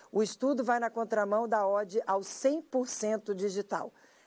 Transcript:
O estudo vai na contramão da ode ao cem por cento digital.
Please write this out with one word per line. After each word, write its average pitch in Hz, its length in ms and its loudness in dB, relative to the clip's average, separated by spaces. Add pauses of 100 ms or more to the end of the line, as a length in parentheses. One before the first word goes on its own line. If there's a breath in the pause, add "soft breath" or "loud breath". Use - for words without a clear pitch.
(120)
O 208 100 2
estudo 254 440 0
vai 240 140 2
na 233 100 -2
contramão 220 580 0
da 214 180 2
ode 202 400 0
ao 196 180 0
cem 294 380 0
por 254 280 -2
cento 214 440 -2
digital. 196 600 -4 (340 soft breath)